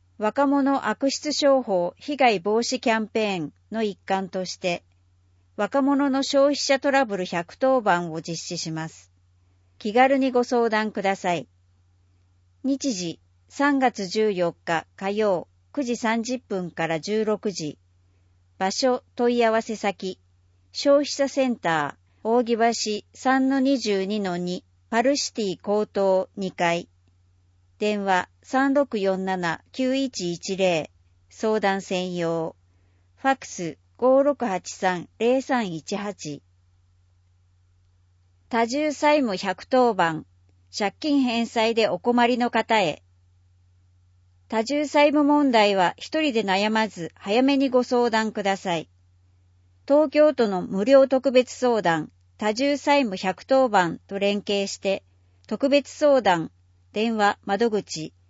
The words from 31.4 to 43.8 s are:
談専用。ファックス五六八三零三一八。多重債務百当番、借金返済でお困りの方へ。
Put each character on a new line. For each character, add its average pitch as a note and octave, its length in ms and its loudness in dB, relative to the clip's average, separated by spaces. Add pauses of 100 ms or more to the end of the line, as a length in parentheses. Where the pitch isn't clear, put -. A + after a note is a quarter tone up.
談 G3 240 0
専 F#3 320 -4
用。 E3 400 -4 (600)
フ - 100 -8
ァ C4+ 60 4
ッ C4 60 0
ク - 100 -16
ス E3+ 300 -10 (180)
五 C4 260 4
六 C#4 240 0
八 F#3 260 -6
三 F3+ 360 -4 (100)
零 B3 240 2
三 A#3 300 -4
一 D#3+ 240 -8
八。 G3 480 -10 (2000)
多 A#3 200 0
重 D4 240 -2
債 D4 260 2
務 A3 180 0
百 F#3 280 -6
当 B3 300 4
番、 E3 320 0 (440)
借 G3 300 -4
金 C#4+ 220 2
返 A#3 260 0
済 A3+ 260 0
で A3 140 4
お F3 100 -2
困 A#3+ 260 2
り A#3+ 140 2
の A#3+ 140 0
方 A3 280 2
へ。 E3 220 0 (1400)